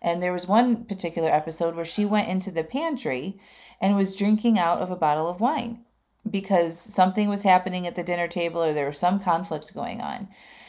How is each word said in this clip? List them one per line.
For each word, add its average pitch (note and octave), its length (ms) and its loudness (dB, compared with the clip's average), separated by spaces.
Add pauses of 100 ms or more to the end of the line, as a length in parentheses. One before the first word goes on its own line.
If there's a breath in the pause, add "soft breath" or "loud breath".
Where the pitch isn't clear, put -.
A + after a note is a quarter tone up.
And F3 220 -2
there F3+ 100 0
was F3+ 140 -6
one A3+ 380 2
particular E3 440 -2
episode D#3+ 460 0
where E3 100 -6
she G#3 200 -2
went G#3 240 0
into F#3 220 -2
the E3 120 -2
pantry G3 760 -4 (420 loud breath)
and G3 140 4
was F#3+ 200 2
drinking G#3+ 420 4
out E3+ 220 2
of F3+ 120 -2
a F#3 40 -2
bottle D#3 320 2
of F3+ 140 -6
wine A#3+ 420 -2 (460)
because F3 500 2
something F#3+ 500 2
was G3+ 140 -2
happening F#3 440 2
at E3+ 80 -6
the F3 80 -4
dinner F3 240 -2
table E3+ 360 -2
or D#3 100 2
there D3 120 0
was D3 140 -4
some F#3 200 2
conflict F3 540 -2
going - 280 -8
on. C#2+ 260 -8 (420 loud breath)